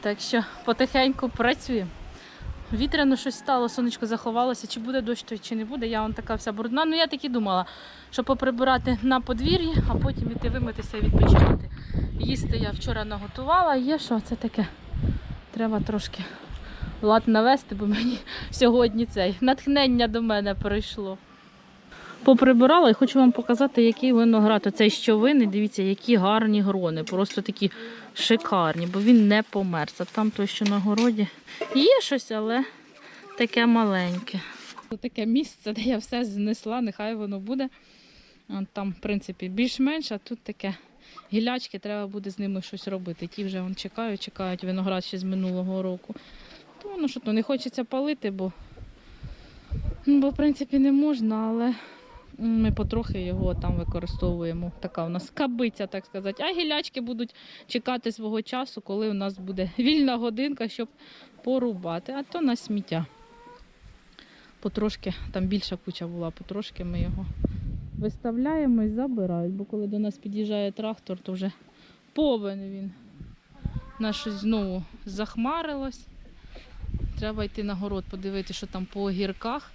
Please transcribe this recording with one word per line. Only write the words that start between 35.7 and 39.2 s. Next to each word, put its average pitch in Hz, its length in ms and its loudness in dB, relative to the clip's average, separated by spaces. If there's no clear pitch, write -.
де 214 80 -6
я 226 180 0
все 240 260 -4
знесла, 214 560 -2
нехай 214 340 -4
воно 202 260 -6
буде. 262 280 -4
От 196 240 -6
там, 196 180 -4
в 175 100 -10
принципі, 196 480 -6